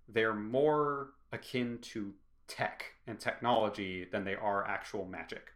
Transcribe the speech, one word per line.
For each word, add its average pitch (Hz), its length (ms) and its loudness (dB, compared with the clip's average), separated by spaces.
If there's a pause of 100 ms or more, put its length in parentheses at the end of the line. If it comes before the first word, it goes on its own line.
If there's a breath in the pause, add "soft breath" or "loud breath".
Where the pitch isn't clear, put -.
they're 110 260 4
more 139 760 2 (240)
akin 120 460 -2
to 101 340 -6 (340)
tech - 380 -4 (200)
and 110 140 -8
technology 107 920 2
than 101 140 0
they 98 120 0
are 101 300 2
actual 98 400 -4
magic. 87 500 -10